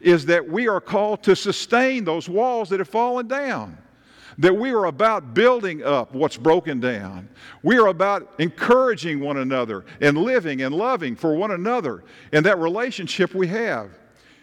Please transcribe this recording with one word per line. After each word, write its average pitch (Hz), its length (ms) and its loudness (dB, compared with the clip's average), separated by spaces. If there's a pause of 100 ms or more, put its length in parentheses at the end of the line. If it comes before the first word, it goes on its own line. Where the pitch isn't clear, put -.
is 165 260 4
that 170 200 2
we 214 220 -2
are 190 120 0
called 208 420 -2
to 196 120 4
sustain 240 720 0
those 170 240 -4
walls 220 400 0
that 190 120 -2
have 185 80 -6
fallen 240 400 -2
down. 220 500 -6 (600)
That 180 160 4
we 247 180 -2
are 214 120 2
about 170 480 0
building 196 500 2
up 127 300 0
what's 139 240 -2
broken 156 420 0
down. 101 480 -6 (360)
We 226 160 4
are 220 80 6
about 190 520 0
encouraging 170 800 0
one 143 180 -4
another 123 480 -4 (160)
and 147 160 4
living 175 420 0
and 135 140 -4
loving 175 420 -2
for 160 180 0
one 202 180 -2
another 180 520 -4 (280)
and 151 120 4
that 190 140 4
relationship 180 760 -2
we 185 120 0
have. 165 440 -4 (520)